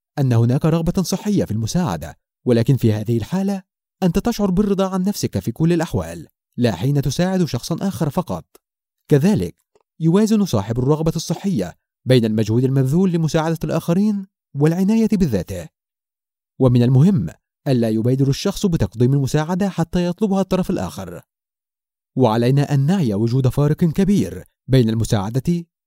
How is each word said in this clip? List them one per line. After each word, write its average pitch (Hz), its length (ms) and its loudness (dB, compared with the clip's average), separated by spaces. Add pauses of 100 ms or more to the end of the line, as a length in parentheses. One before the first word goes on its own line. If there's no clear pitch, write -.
(200)
أن 131 140 2
هناك 120 320 2
رغبة 165 380 0
صحية 185 420 -2
في - 60 -8
المساعدة، 107 680 -4 (280)
ولكن 123 320 2
في 110 160 2
هذه 110 240 -2
الحالة 190 460 -4 (400)
أنت 180 160 2
تشعر 208 320 -2
بالرضا 190 380 0
عن 185 140 -2
نفسك 185 360 -4
في 113 120 -6
كل 165 220 0
الأحوال، 87 540 -4 (300)
لا 117 180 0
حين 135 260 0
تساعد 180 440 -2
شخصًا - 420 -6
آخر 175 220 -2
فقط. 113 360 -6 (600)
كذلك 147 480 2 (440)
يوازن 202 460 2
صاحب 113 340 -2
الرغبة 151 360 0
الصحية 165 640 -4 (280)
بين 123 200 4
المجهود 110 380 0
المبذول 135 480 2
لمساعدة 160 520 -2
الآخرين 190 640 -2 (300)
والعناية 185 560 2
بذاته، 151 560 -2 (920)
ومن 123 240 4
المهم 131 460 4 (380)
ألا 117 220 0
يبادر 127 400 0
الشخص - 360 -2
بتقديم 127 480 0
المساعدة 156 560 -2
حتى 175 360 -2
يطلبها 190 360 -2
الطرف 185 280 -2
الآخر. 175 520 -8 (960)
وعلينا 127 560 2
أن 139 120 2
نعي 156 280 0
وجود 117 340 0
فارق 143 300 0
كبير 170 640 0 (240)
بين 127 220 4
المساعدة 113 760 -2 (220)